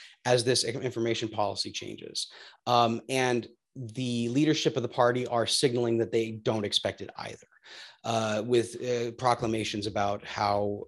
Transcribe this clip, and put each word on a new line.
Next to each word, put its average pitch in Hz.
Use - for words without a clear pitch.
as 127
this 120
i-, -
information 117
policy 104
changes. -
Um, 120
and 127
the 120
leadership 151
of 120
the 117
party 123
are 117
signaling 120
that 110
they 113
don't 110
expect 98
it -
either, -
uh, 110
with, 120
uh, 120
proclamations 113
about 101
how, 101